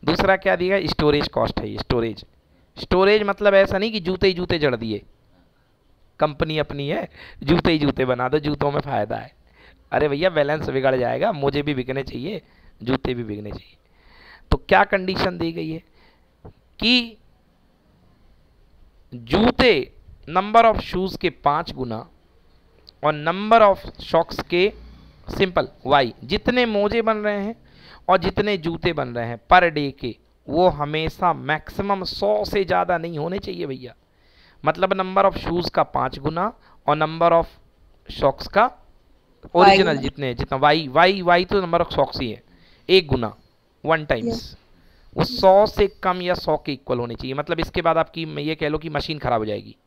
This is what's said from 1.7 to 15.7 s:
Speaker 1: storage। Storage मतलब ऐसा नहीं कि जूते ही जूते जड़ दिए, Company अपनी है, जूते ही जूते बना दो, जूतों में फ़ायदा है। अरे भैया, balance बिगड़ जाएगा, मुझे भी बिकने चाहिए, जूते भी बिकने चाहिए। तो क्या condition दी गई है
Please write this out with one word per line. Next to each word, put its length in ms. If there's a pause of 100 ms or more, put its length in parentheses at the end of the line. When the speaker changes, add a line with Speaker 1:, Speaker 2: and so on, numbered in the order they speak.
Speaker 1:
storage। 480 (520)
Storage 460
मतलब 300
ऐसा 240
नहीं 140
कि 80
जूते 280
ही 60
जूते 260
जड़ 160
दिए, 260 (1200)
Company 380
अपनी 320
है, 200 (340)
जूते 280
ही 80
जूते 260
बना 240
दो, 100
जूतों 320
में 100
फ़ायदा 340
है। 180 (580)
अरे 180
भैया, 200
balance 400
बिगड़ 260
जाएगा, 360
मुझे 300
भी 120
बिकने 300
चाहिए, 380 (420)
जूते 300
भी 100
बिकने 280
चाहिए। 260 (760)
तो 60
क्या 260
condition 540
दी 140
गई 180
है 140 (960)